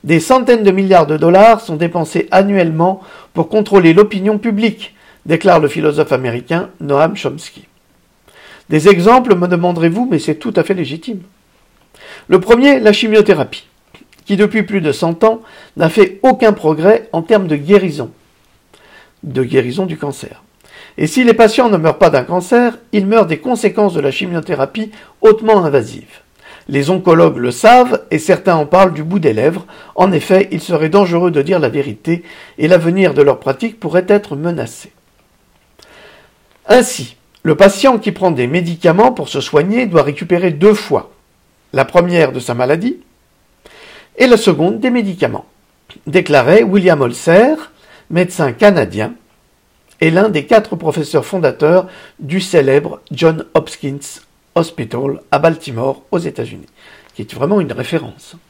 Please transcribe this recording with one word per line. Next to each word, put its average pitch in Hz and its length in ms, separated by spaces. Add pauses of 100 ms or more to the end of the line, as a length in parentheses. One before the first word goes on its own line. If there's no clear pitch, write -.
des 160 160
centaines 240 440
de 196 80
milliards 190 360
de 151 100
dollars 196 440
sont 165 140
dépensés 170 540
annuellement 190 720 (320)
pour 160 160
contrôler 202 440
l'opinion 202 440
publique, 214 580 (300)
déclare 170 340
le 151 100
philosophe 151 420
américain 127 580 (120)
Noam 151 360
Chomsky. - 480 (1040)
Des 156 200
exemples, 214 460
me 175 120
demanderez-vous, 175 640
mais 156 80
c'est - 160
tout 220 200
à 165 80
fait 190 120
légitime. 170 460 (1040)
Le 185 120
premier, 247 400
la 214 140
chimiothérapie, 208 760 (580)
qui 202 100
depuis 208 280
plus 196 180
de 156 100
cent 165 320
ans 226 180 (360)
n'a 170 100
fait 185 340
aucun 247 300
progrès 160 640
en 165 80
termes 196 260
de 151 80
guérison, 147 560 (1120)
de 131 180
guérison 127 440
du 165 120
cancer. - 460 (560)
Et 156 80
si 254 160
les 233 100
patients 226 360
ne 196 80
meurent 156 220
pas 180 100
d'un 135 140
cancer, 226 540 (140)
ils 202 140
meurent 208 220
des 160 100
conséquences 208 560
de 156 80
la 139 100
chimiothérapie 165 800 (300)
hautement 220 420
invasive. - 580 (460)
Les 139 220
oncologues 170 480
le 123 140
savent 247 600
et 160 80
certains 180 360
en 151 100
parlent 180 280
du 151 100
bout 180 160
des 156 120
lèvres. 135 340 (300)
En 185 160
effet, 185 400
il 170 80
serait 160 300
dangereux 175 420
de 151 100
dire 170 180
la 139 100
vérité 143 540 (340)
et 156 100
l'avenir 175 460
de 143 80
leur 135 180
pratique 214 400
pourrait 175 280
être 202 280
menacé. 147 560 (1800)
Ainsi, 220 480 (280)
le 156 120
patient 202 440
qui 214 120
prend 180 200
des 123 160
médicaments 175 640
pour 165 180
se - 100
soigner 190 460
doit 170 180
récupérer 170 480
deux 175 220
fois, - 380 (600)
la 135 120
première 175 480
de 131 60
sa 120 160
maladie 165 420 (1200)
et 254 80
la 240 120
seconde 196 420
des 254 100
médicaments, 185 560 (640)
déclarait 156 560
William 185 380
Holzer, 185 720 (380)
médecin 175 420
canadien, 117 600 (840)
et 160 120
l'un 196 180
des 151 160
quatre 214 300
professeurs 156 500
fondateurs 170 600 (320)
du 156 200
célèbre 151 600 (120)
John 160 340 (100)
Hopkins 143 680 (320)
Hospital 139 680 (100)
à 147 80
Baltimore, 135 720
aux 170 80
États-Unis, 143 480 (480)
qui 113 80
est - 100
vraiment 170 280
une 135 100
référence. 117 640 (140)